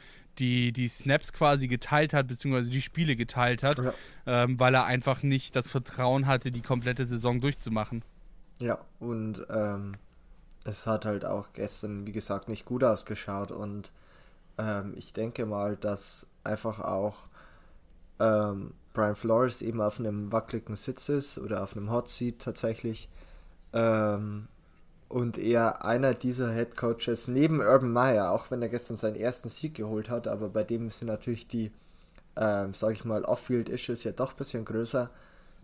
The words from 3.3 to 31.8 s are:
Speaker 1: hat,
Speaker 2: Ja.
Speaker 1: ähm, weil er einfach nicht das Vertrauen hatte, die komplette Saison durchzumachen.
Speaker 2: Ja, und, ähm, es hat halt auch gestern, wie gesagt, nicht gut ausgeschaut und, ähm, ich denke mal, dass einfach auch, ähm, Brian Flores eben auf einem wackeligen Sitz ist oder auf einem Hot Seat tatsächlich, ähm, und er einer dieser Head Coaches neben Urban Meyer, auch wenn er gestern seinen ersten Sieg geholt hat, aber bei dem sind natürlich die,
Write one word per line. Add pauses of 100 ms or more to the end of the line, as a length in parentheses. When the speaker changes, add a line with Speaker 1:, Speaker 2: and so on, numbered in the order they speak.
Speaker 1:
hat,
Speaker 2:
Ja. (340)
Speaker 1:
ähm,
weil
er
einfach
nicht
das
Vertrauen
hatte,
die
komplette
Saison
durchzumachen. (560)
Speaker 2:
Ja, (200)
und,
ähm, (720)
es
hat
halt
auch
gestern,
wie
gesagt,
nicht
gut
ausgeschaut
und, (640)
ähm,
ich
denke
mal,
dass (160)
einfach
auch, (880)
ähm, (200)
Brian
Flores
eben
auf
einem
wackeligen
Sitz
ist
oder
auf
einem
Hot
Seat
tatsächlich, (640)
ähm, (600)
und
er
einer
dieser
Head
Coaches
neben
Urban
Meyer,
auch
wenn
er
gestern
seinen
ersten
Sieg
geholt
hat,
aber
bei
dem
sind
natürlich
die, (640)